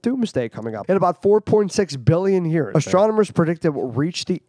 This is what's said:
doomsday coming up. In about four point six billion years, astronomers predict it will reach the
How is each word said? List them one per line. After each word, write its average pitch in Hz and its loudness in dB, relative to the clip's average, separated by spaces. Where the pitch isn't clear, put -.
doomsday 233 -4
coming 110 -10
up. 101 -10
In 196 4
about 180 0
four 208 4
point 208 0
six 185 -2
billion 175 2
years, 160 -2
astronomers 202 2
predict 170 0
it 160 2
will 131 -4
reach 147 -4
the - -4